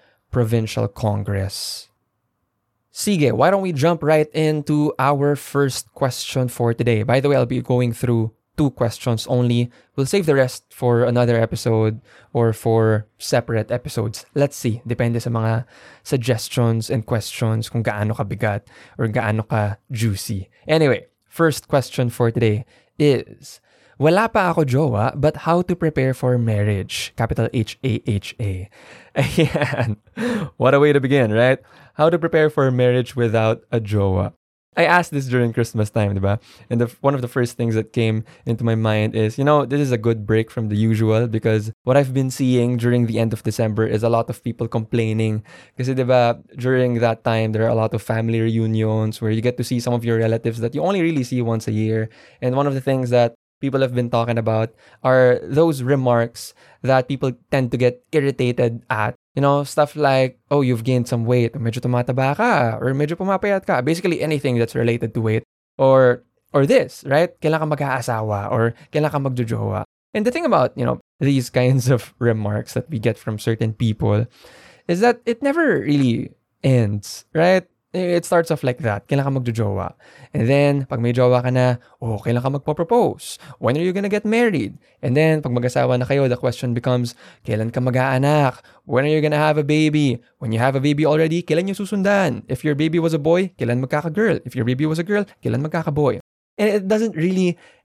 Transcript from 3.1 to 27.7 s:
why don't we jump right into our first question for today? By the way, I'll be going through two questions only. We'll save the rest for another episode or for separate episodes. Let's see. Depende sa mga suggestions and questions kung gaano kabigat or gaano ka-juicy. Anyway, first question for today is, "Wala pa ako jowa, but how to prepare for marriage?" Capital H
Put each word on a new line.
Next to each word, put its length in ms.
why 180
don't 120
we 100
jump 280
right 320
into 640
our 380
first 580
question 540
for 260
today? 300
By 160
the 100
way, 60
I'll 120
be 140
going 320
through 380
two 140
questions 560
only. 420
We'll 100
save 200
the 100
rest 340
for 320
another 320
episode 680
or 200
for 560
separate 540
episodes. 600
Let's 220
see. 320
Depende 340
sa 100
mga 340
suggestions 840
and 160
questions 640
kung 140
gaano 320
kabigat 480
or 120
gaano 340
ka-juicy. 1080
Anyway, 380
first 400
question 440
for 200
today 340
is, 640
"Wala 320
pa 240
ako 80
jowa, 560
but 320
how 160
to 80
prepare 400
for 240
marriage?" 800
Capital 320
H 320